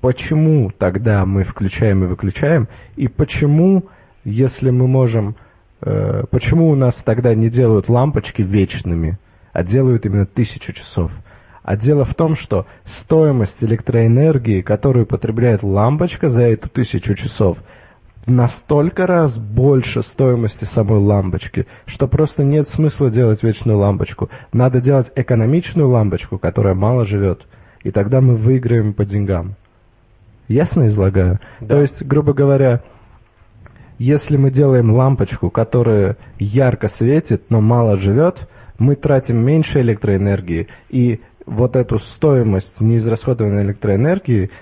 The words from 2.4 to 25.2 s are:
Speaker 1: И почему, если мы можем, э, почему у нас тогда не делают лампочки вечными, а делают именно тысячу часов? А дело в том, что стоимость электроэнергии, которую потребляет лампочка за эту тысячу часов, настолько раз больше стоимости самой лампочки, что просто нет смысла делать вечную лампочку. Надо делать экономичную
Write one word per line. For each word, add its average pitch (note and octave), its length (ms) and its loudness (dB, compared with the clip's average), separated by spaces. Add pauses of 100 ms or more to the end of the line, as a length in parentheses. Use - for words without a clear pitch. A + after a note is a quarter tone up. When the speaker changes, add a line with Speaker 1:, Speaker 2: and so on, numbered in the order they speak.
Speaker 1:
И C#3+ 120 -2
почему, E3+ 760 0 (400)
если B2+ 460 -2
мы B2 160 2
можем, A#2 500 0 (460)
э, G2+ 480 -2
почему D#3+ 400 2
у D3 40 4
нас C3 220 2
тогда A#2 380 0
не A2+ 140 2
делают A2+ 400 2
лампочки A#2+ 540 0
вечными, F#2 760 -2 (340)
а F2 100 -2
делают A#2 440 0
именно G2 200 0
тысячу - 460 -6
часов? - 380 -6 (520)
А G2 140 -4
дело C3+ 280 2
в - 100 -4
том, D#3+ 220 0
что - 300 -4 (180)
стоимость C#3+ 800 0
электроэнергии, A#2 960 2
которую A#2 440 0
потребляет A2+ 600 0
лампочка C3 640 0
за A#2+ 160 2
эту A2+ 240 0
тысячу A2 460 -4
часов, - 440 -2 (680)
настолько D3 800 0
раз D#3+ 320 2
больше A#2 640 0
стоимости A#2 600 -2
самой G#2+ 340 0
лампочки, G2+ 680 0 (180)
что - 220 -4
просто D3+ 380 0
нет C#3+ 240 0
смысла D3 420 0
делать A2 320 0
вечную A2 360 0
лампочку. - 520 -2 (220)
Надо B2 280 2
делать C3+ 360 0
экономичную C3 720 0